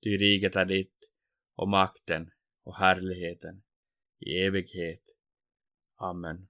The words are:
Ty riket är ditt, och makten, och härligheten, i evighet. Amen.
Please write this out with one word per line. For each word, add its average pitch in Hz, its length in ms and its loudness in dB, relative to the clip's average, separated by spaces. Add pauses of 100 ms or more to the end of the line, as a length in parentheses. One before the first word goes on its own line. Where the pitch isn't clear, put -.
Ty 104 140 0
riket 101 380 4
är 95 100 4
ditt, 95 460 -4 (440)
och 98 140 -2
makten, 90 600 0 (320)
och - 120 -16
härligheten, 92 880 -2 (560)
i 90 260 -2
evighet. 92 580 -4 (920)
Amen. 90 540 -8